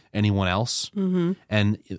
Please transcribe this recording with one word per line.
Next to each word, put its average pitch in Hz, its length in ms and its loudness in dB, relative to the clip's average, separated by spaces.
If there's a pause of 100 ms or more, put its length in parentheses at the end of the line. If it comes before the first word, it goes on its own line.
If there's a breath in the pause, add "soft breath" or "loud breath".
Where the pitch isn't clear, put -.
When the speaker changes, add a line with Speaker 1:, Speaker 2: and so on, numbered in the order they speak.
(140 soft breath)
Speaker 1:
anyone 98 340 2
else. 104 480 -2
Speaker 2:
Mm-hmm. 185 360 0 (160)
Speaker 1:
And 104 300 0 (200)